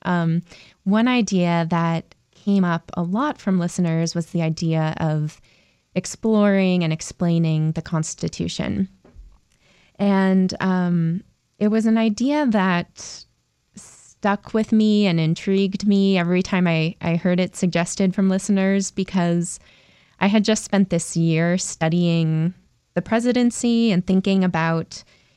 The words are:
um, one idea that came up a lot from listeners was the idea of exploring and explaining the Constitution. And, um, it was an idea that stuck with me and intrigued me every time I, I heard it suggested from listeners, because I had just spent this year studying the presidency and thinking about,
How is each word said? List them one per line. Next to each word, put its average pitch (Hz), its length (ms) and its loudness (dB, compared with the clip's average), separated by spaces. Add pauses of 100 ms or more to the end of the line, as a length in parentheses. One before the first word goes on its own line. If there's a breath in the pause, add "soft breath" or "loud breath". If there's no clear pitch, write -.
um, 170 400 0 (400 loud breath)
one 214 240 2
idea 185 640 0
that 165 420 -2 (220)
came 202 280 0
up 170 300 -2
a - 80 -4
lot 226 380 -4
from 190 180 0
listeners 170 560 -2
was 170 140 -4
the 170 160 -2
idea 160 540 -2
of 156 440 -4 (540 soft breath)
exploring 196 880 0
and 160 100 0
explaining 160 800 0
the 160 100 -6
Constitution. 170 1080 -6 (1080 soft breath)
And, 190 640 2
um, 175 640 0 (340)
it 208 120 0
was 220 160 0
an 226 120 4
idea 233 500 0
that 185 800 -2 (500)
stuck - 760 -8
with 220 180 0
me 214 360 4
and 165 120 2
intrigued 190 680 0
me 196 300 4
every 175 240 2
time 185 260 0
I, 160 340 0
I 165 140 0
heard 180 240 0
it 180 160 -2
suggested 180 580 0
from 190 160 0
listeners, 190 600 0
because 175 680 -2 (600 soft breath)
I 202 80 2
had 208 160 2
just 220 220 0
spent 196 240 0
this - 260 -4
year 165 420 2
studying 165 960 0 (420)
the 175 60 -2
presidency 233 880 0
and 185 140 0
thinking 190 380 2
about, 165 600 -2 (340 soft breath)